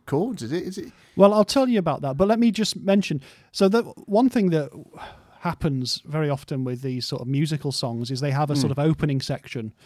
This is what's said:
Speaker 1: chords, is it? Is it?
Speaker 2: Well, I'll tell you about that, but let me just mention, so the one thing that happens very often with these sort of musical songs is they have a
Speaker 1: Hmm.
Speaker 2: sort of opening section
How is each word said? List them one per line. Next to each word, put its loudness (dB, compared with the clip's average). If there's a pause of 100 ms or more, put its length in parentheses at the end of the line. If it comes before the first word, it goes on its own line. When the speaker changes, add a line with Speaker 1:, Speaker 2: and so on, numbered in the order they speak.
Speaker 1:
chords, -2
is -6
it? -4
Is -10
it? -14 (240)
Speaker 2:
Well, 8
I'll 6
tell 2
you 4
about -2
that, -4
but 4
let 2
me 4
just -2
mention, 0 (300)
so 4
the 2 (240)
one 4
thing 2
that 0 (680)
happens -4
very -2
often -4
with -6
these -6
sort -6
of -8
musical -2
songs -6
is -4
they -2
have 0
a 0
Speaker 1:
Hmm. 2
Speaker 2:
sort 2
of -4
opening 2
section -8 (140)